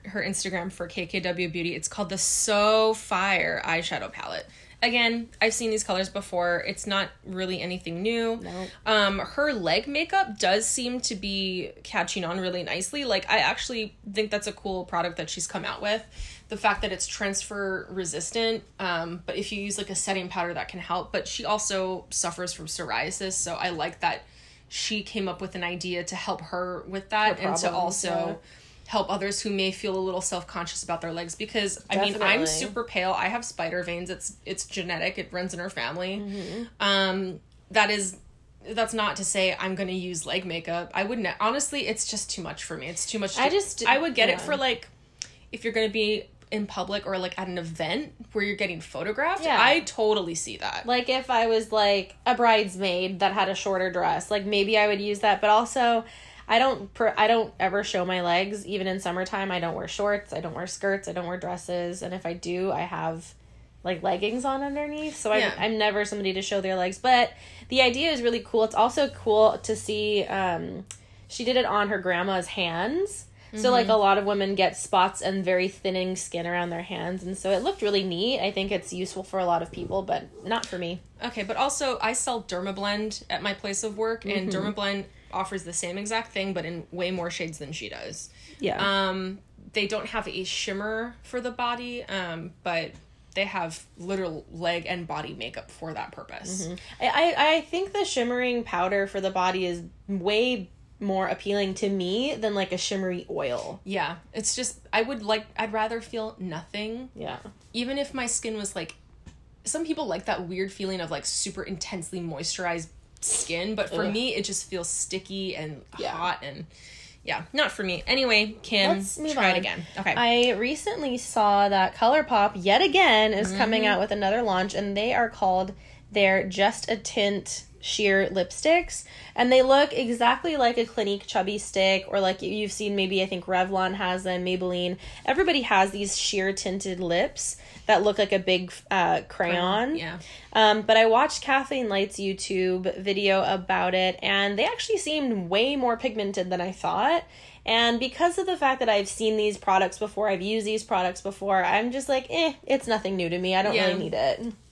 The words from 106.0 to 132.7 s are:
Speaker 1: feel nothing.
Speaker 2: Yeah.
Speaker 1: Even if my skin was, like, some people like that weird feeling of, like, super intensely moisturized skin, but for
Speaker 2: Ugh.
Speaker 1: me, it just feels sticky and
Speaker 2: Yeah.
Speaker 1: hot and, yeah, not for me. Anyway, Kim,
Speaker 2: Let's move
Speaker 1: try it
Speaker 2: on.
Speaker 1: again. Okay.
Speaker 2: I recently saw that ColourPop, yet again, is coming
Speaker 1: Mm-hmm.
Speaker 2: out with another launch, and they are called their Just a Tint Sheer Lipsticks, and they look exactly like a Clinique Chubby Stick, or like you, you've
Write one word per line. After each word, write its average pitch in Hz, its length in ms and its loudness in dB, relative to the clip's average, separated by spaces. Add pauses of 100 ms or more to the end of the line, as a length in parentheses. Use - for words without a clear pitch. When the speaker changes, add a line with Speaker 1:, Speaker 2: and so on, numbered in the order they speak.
Speaker 1:
feel 220 380 -8
nothing. 208 800 -8
Speaker 2:
Yeah. - 220 -8 (340)
Speaker 1:
Even 247 260 -4
if 277 160 -4
my 254 120 -4
skin 226 300 -4
was, 202 200 -6
like, 165 180 -8 (680)
some 320 200 -2
people 311 220 -2
like 175 200 -4
that 185 200 -2
weird 190 240 -4
feeling 190 300 -4
of, 165 100 -6
like, 147 160 -4
super - 380 -4
intensely 180 560 -8
moisturized 165 640 -4 (380)
skin, - 500 -2
but 202 140 -2
for - 160 0
Speaker 2:
Ugh. 202 80 0
Speaker 1:
me, 226 220 0
it 202 100 -2
just - 240 -6
feels 175 200 -4
sticky 190 680 -6
and 151 260 -8 (160)
Speaker 2:
Yeah. - 120 -4
Speaker 1:
hot 170 320 -4
and, - 240 -12 (580)
yeah, 214 180 -4 (100)
not 294 200 2
for 220 100 -6
me. 185 240 -4
Anyway, 220 560 2
Kim, 196 360 2
Speaker 2:
Let's 196 200 -6
move 311 140 -2
Speaker 1:
try 226 160 2
it 185 40 6
Speaker 2:
on. 185 60 2
Speaker 1:
again. 165 280 -4 (120)
Okay. 190 160 0
Speaker 2:
I 240 380 4
recently 269 640 -2
saw 202 500 4
that 190 260 4
ColourPop, 226 640 4
yet 196 260 6
again, 277 500 6
is 190 200 0
coming 214 300 4
Speaker 1:
Mm-hmm. 208 100 4
Speaker 2:
out 185 80 2
with 208 100 0
another 208 320 2
launch, 202 320 2
and 202 220 -2
they 220 180 0
are 233 140 2
called 185 440 2 (380)
their 190 360 6
Just 196 440 2
a 226 60 0
Tint 202 680 -2 (160)
Sheer 196 480 2
Lipsticks, 302 760 2 (300)
and 247 160 4
they 262 120 10
look 277 300 6
exactly 247 640 2
like 240 220 4
a 233 60 4
Clinique 202 420 -2
Chubby 202 320 0
Stick, 190 480 2
or 196 140 0
like 190 200 2
you, - 100 -4
you've 208 200 -2